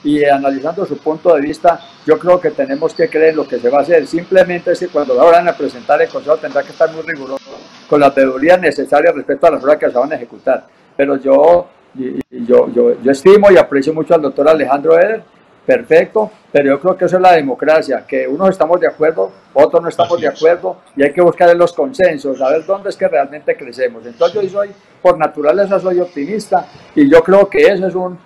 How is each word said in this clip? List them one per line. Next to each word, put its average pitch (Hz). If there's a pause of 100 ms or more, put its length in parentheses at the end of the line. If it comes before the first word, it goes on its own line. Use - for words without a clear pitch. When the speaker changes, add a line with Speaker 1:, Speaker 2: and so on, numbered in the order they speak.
Speaker 1:
y 147
analizando 139
su 143
punto 160
de 143
vista, 151 (240)
yo 156
creo 180
que 160
tenemos 147
que 165
creer 160
en 156
lo 143
que 120
se 120
va 143
a 139
hacer. 151
Simplemente 180
es 165
que 180
cuando 147
la 123
vayan 170
a 160
presentar, 143
el 160
Consejo 143
tendrá 139
que -
estar 160
muy 160
riguroso 139 (440)
con 147
las 139
veedurías 135
necesarias 151
respecto 143
a 160
las 123
obras 147
que 151
se 123
van 139
a 147
ejecutar. 120 (300)
Pero 139
yo, 143 (240)
y, 135 (120)
y 123
yo, 123
yo, 120
yo 120
estimo 196
y 175
aprecio 143
mucho 160
al 160
doctor 139
Alejandro 151
Eder, 202 (420)
perfecto, 170 (180)
pero 139
yo 139
creo 185
que 185
eso 175
es 185
la 180
democracia, 143
que 131
unos 170
estamos 170
de 156
acuerdo, 165 (240)
otros 151
no 165
estamos 170
Speaker 2:
Así 170
Speaker 1:
de 147
Speaker 2:
es. 135
Speaker 1:
acuerdo, 175 (140)
y 139
hay 143
que 180
buscar 175
en 175
los 175
consensos, 139
a 131
ver 160
dónde 196
es -
que 190
realmente 151
crecemos. 120
Entonces 170
yo 190
soy, 202 (300)
por 175
naturaleza 160
soy 180
optimista, 175 (300)
y 143
yo 165
creo 196
que 151
eso 185
es 175
un 180